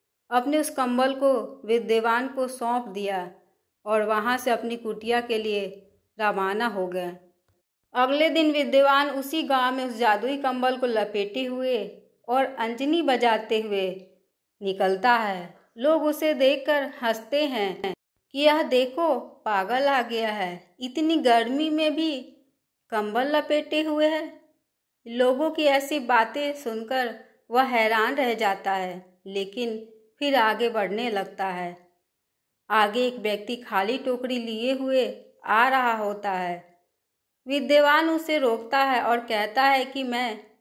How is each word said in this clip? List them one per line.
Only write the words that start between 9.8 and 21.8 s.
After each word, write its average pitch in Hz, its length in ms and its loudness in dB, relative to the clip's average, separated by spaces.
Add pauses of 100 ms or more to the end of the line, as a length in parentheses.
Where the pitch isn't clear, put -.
उस 240 120 -8
जादुई 226 400 2
कंबल 254 400 0
को 254 80 -2
लपेटे 208 580 -2
हुए 254 580 -4 (260)
और 262 180 2
अंजनी 269 560 -2
बजाते 233 600 2
हुए 190 460 -4 (540)
निकलता 190 520 2
है। 196 440 -2 (200)
लोग 302 260 2
उसे 302 300 0
देखकर 277 500 2 (180)
हंसते 240 440 0
हैं 196 480 -4 (380)
कि 269 80 -6
यह 302 240 6
देखो, 254 560 2
पागल 220 680 -2
आ 277 140 4
गया 226 280 -2
है, 185 500 -6
इतनी 311 360 0
गर्मी 247 540 2
में 311 260 0